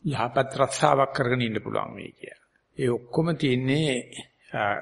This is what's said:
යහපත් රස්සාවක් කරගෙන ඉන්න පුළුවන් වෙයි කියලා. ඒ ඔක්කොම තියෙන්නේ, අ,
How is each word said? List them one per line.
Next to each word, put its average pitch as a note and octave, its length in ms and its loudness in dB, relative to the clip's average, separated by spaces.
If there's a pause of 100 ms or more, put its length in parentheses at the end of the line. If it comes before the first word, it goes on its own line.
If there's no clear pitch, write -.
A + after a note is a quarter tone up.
යහපත් B2+ 500 0
රස්සාවක් C#3 580 2
කරගෙන B2 280 0
ඉන්න A2 200 -2
පුළුවන් - 320 -4
වෙයි - 200 -14
කියලා. - 280 -20 (360)
ඒ C3 120 0
ඔක්කොම A#2+ 440 0
තියෙන්නේ, C3+ 580 2 (580)
අ, - 120 -4 (200)